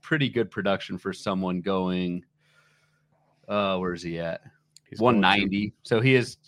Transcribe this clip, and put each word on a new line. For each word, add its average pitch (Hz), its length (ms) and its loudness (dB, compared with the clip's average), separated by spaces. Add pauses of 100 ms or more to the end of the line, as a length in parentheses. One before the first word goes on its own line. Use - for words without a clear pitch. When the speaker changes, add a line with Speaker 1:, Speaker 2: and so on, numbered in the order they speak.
Speaker 1:
pretty 147 260 0
good 110 220 -2
production 95 480 -2
for 98 140 -6
someone 92 480 -4
going, 92 640 -2 (1200)
uh, 101 320 0
where 90 140 -2
is 87 100 -10
he 85 160 -6
at? 82 220 -6 (460)
Speaker 2:
He's 101 120 -12
going 120 160 6
to - 20 4
Speaker 1:
One 101 40 4
ninety. 101 600 2
So 117 180 0
he 131 140 4
is, 123 240 2 (100)